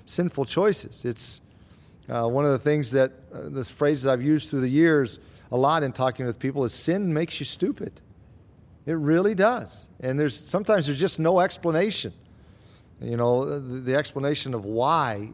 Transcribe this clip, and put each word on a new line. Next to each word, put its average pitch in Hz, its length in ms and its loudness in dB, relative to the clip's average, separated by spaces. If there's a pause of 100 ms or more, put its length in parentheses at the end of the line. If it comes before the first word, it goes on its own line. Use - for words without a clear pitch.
sinful 160 420 -2
choices? - 580 -2
It's, - 360 -6 (680)
uh, 117 180 -2
one 131 180 2
of 147 60 4
the 135 80 2
things 151 320 0
that, 131 220 4 (200)
uh, - 120 -12
this 135 260 -8
phrase 147 320 0
that 131 100 4
I've 123 100 0
used 151 280 2
through 135 120 0
the 131 60 0
years 147 520 4 (320)
a 123 40 0
lot 147 280 4
in 127 80 -4
talking 131 340 -2
with 117 140 -6
people 139 240 -2
is 117 80 -2
sin 180 420 -2
makes 165 240 -2
you 139 80 -8
stupid. - 540 -6 (840)
It 156 80 -4
really 165 420 2
does. 196 540 0 (100)
And 131 180 -2
there's, 147 200 0
sometimes 196 500 0
there's 139 140 -2
just 180 180 0
no 165 220 4
explanation. 175 720 -2 (880)
You 117 160 -4
know, 123 280 2
the, 135 360 -8
the 127 160 -2
explanation 139 580 -4
of 107 100 -6
why, 113 680 0